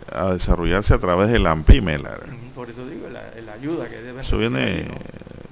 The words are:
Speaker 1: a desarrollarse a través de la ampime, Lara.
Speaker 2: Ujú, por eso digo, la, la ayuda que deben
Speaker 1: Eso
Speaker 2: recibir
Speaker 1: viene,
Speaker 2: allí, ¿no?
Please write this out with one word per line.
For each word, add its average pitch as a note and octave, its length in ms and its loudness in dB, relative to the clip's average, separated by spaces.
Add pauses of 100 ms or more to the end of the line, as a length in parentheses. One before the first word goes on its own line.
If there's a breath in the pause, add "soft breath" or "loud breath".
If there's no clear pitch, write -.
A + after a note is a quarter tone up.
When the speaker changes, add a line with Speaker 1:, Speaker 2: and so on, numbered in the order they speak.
(120)
Speaker 1:
a F#2 220 0
desarrollarse F2 600 2
a B2+ 60 6
través F#2 320 2
de A2+ 80 4
la F2+ 120 4
ampime, D#2+ 460 6
Lara. B1+ 300 -10
Speaker 2:
Ujú, A#2+ 260 -14
por B2 160 -12
eso A#2+ 180 -12
digo, F3 220 -12
la, A#2 140 -14 (200)
la G#2+ 100 -16
ayuda C3+ 360 -8
que A2+ 80 -14
deben B2 240 -14
Speaker 1:
Eso - 160 0
Speaker 2:
recibir A2+ 140 2
Speaker 1:
viene, B2 200 0
Speaker 2:
allí, E2 160 -2
¿no? - 80 -10 (560)